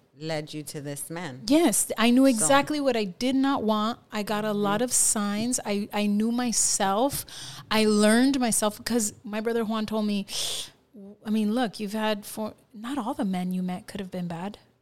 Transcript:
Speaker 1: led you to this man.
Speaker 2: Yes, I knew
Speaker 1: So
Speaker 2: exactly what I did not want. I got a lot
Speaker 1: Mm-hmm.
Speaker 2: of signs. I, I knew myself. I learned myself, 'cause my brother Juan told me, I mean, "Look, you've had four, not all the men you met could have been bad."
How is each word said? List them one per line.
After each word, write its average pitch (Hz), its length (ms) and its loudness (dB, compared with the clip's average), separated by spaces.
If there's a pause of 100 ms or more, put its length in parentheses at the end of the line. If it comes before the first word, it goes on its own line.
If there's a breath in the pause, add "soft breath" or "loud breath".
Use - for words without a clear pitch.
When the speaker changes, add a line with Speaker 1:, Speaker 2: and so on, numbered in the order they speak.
(180)
Speaker 1:
led 151 360 -6
you 151 80 -8
to 147 180 -10
this 143 300 -10
man. 160 380 -10
Speaker 2:
Yes, 285 500 4
I 226 120 4
knew 247 140 8
Speaker 1:
So - 20 8
Speaker 2:
exactly 277 540 4
what 269 160 2
I 220 80 0
did 240 320 0
not 269 260 2
want. 214 360 0 (120)
I 214 120 -4
got 208 220 -2
a 214 80 -2
lot 202 240 0
Speaker 1:
Mm-hmm. 226 80 2
Speaker 2:
of 247 80 -2
signs. 214 720 0
I, 202 280 -2
I 208 140 0
knew 208 260 2
myself. 233 920 0 (460 loud breath)
I 220 140 4
learned 220 560 6
myself, 220 440 0
'cause 220 280 0 (100)
my 208 180 -6
brother 226 240 0
Juan 214 220 -2
told 214 200 -2
me, 202 200 -2 (960 loud breath)
I 214 60 -8
mean, 214 240 2
"Look, 240 260 -2
you've 202 140 -6
had 214 320 -2
four, 214 280 -8 (200)
not 240 240 -6
all 233 160 -4
the 247 100 -2
men 185 280 -2
you 185 100 -2
met 180 240 -6
could - 140 -12
have 185 100 -10
been 180 180 -6
bad." 175 300 -8 (240)